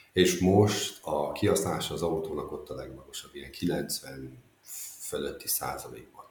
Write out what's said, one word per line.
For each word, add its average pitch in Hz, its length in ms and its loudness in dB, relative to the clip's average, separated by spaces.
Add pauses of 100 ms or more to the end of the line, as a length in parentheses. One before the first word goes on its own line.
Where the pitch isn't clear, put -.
(140)
És 90 260 6
most 98 640 6
a 73 300 0
kihasználás 85 600 0
az 73 100 -4
autónak 78 500 -2
ott - 180 -12
a 73 60 -8
legmagasabb, 65 600 -14
ilyen 69 160 -12
kilencven 71 920 -6 (560)
fölötti 71 480 -6
százalékban. - 840 -8